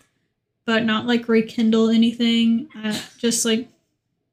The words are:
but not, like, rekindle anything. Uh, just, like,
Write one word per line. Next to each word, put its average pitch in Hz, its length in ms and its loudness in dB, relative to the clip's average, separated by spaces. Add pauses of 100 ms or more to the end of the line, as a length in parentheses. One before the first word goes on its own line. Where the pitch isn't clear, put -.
(640)
but 226 200 0
not, 220 220 -2
like, 233 220 -2
rekindle 226 640 2
anything. 233 840 2
Uh, 214 240 -6 (200)
just, 233 260 -2
like, 226 240 -2 (640)